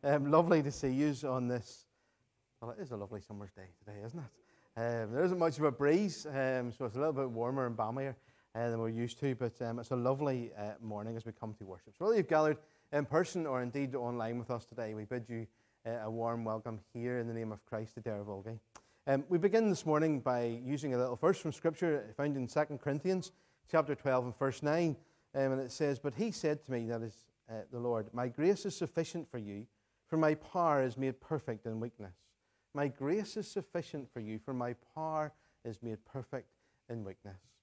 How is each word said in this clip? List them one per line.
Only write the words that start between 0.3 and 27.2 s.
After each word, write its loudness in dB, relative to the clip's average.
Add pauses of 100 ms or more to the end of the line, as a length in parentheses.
lovely 8
to 0
see -2
yous 2
on 0
this, -6 (760)
well, -10
it -12
is -10
a -8
lovely -8
summer's -14
day -18 (120)
today, -16
isn't -10
it? -16
Um, -2
there 2
isn't 2
much 2
of 2
a 6
breeze, 2
um, 0
so -6
it's -4
a -4
little 2
bit -2
warmer 0
and -2
balmier, -2 (400)
uh, 0
than 0
we're 0
used -4
to, 0
but, -4
um, -4
it's -6
a 0
lovely, 0
uh, -6
morning -6
as -10
we -8
come -8
to -14
worship. -16
So -2
whether 6
you've 4
gathered 6 (340)
in 2
person 2
or 0
indeed -2
online -2
with -6
us -4
today, -6
we -6
bid -6
you, -6 (400)
uh, -4
a -4
warm -2
welcome -4 (140)
here -2
in -2
the -4
name -4
of -12
Christ, -6
the -10
Dare -4
of -8
Volga. -10 (480)
Um, 4
we 4
begin 6
this 0
morning 4
by 2
using -2
a 2
little 0
verse 4
from -2
Scripture 0
found 0
in -2
Second 0
Corinthians 0 (360)
chapter 4
twelve 2
and -6
verse -2
nine, 2 (400)
um, 2
and 0
it -6
says, 0
"But -4
he -2
said 0
to -8
me," -2
that -2
is, -10 (240)